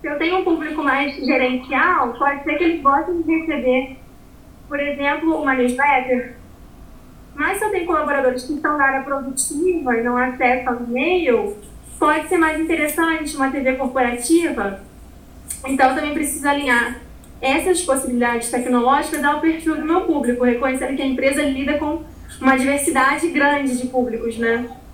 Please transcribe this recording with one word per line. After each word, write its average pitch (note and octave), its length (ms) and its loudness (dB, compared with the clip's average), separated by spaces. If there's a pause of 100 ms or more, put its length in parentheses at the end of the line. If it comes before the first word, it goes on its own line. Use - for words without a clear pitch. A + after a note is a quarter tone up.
Se - 60 -8
eu D4 100 -4
tenho E4+ 220 0
um F#4 60 0
público D#4 360 -2
mais C#4 360 0
gerencial, C4 1000 2
pode C#4 280 -2
ser D4+ 120 -2
que F4 60 0
eles E4 200 2
gostem D#4+ 380 2
de D#4+ 160 2
receber, C4+ 600 0 (720)
por C#4+ 100 -6
exemplo, D4 640 0
uma C4+ 120 2
newsletter. B3+ 840 0 (960)
Mas E4+ 240 -2
se G#4+ 60 -2
eu G#4+ 60 0
tenho F4+ 140 -2
colaboradores C#4 600 0
que - 100 -6
estão D4+ 240 -2
na C#4 60 4
área C4+ 180 2
produtiva C#4 920 -2
e A3+ 80 0
não A#3+ 120 0
acessam B3+ 600 0
o A#3+ 80 -6
e-mail, B3+ 720 0 (420)
pode D#4 300 2
ser F#4 100 2
mais D#4+ 220 2
interessante D#4 760 0
uma C4+ 140 0
T C#4 100 -4
V B3+ 140 2
corporativa. B3+ 1040 0 (840)
Então, C4+ 240 4
eu C4+ 60 -2
também D4+ 180 -2
preciso C#4+ 340 -2
alinhar B3 520 0 (400)
essas E4 420 0
possibilidades A#3+ 680 0
tecnológicas B3+ 760 2
ao C#4+ 160 2
perfil D#4+ 360 0
do D4 80 -4
meu E4+ 180 2
público, B3 420 0
reconhecendo C4 520 0
que C#4+ 60 -2
a C4+ 40 0
empresa C4+ 360 0
lida C#4+ 340 0
com D4+ 260 -2 (380)
uma C4 160 4
diversidade C#4 720 0
grande C#4+ 480 2
de B3 120 -4
públicos, A#3 500 -2
né? A#3 300 0 (260)